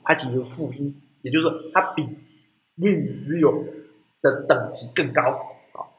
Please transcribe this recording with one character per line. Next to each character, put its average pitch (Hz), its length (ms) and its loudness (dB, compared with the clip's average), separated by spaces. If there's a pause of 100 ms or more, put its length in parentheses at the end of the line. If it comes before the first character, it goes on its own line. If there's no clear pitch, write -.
它 - 100 4
其 131 140 0
实 120 80 -4
是 127 80 0
负 143 300 -8
一， 143 200 -4 (280)
也 127 100 -6
就 156 80 4
是 165 80 4
说 160 60 2 (200)
它 - 200 2
比 156 100 -2 (720)
win 160 500 0
zero 147 380 4 (580)
的 139 240 2
等 120 280 2
级 - 200 -12
更 143 200 -2
高 135 80 6
啊。 - 680 -4 (120)